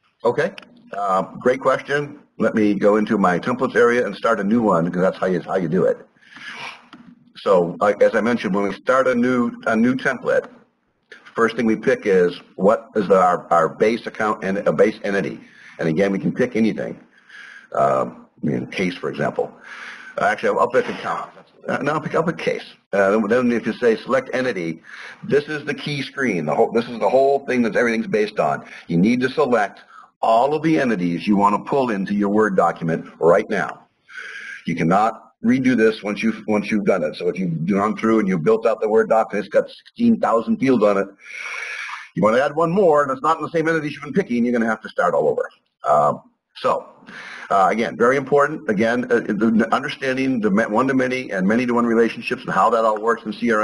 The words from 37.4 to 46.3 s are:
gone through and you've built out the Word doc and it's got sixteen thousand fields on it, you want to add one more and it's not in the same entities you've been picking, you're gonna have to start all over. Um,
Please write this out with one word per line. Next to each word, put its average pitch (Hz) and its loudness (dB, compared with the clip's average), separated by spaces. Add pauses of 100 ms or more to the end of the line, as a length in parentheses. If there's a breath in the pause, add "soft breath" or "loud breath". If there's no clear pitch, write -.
gone 101 0
through 113 2
and 101 0
you've 92 0
built 113 2
out 110 0
the 110 0
Word 110 2
doc 110 2
and 101 -2
it's 98 -8
got - 2
sixteen 117 0
thousand 110 0
fields 127 2
on 101 4
it, 98 -2 (1080 loud breath)
you - 0
want 110 4
to 131 2
add 147 -2
one 165 0
more 165 4
and 135 -2
it's 127 -6
not 156 0
in 151 -8
the 143 -8
same 160 0
entities 151 -2
you've - -16
been 143 -12
picking, 123 0
you're 120 0
gonna 117 0
have 110 -2
to 101 -16
start 87 0
all 76 2
over. - -2 (400)
Um, 73 2 (340)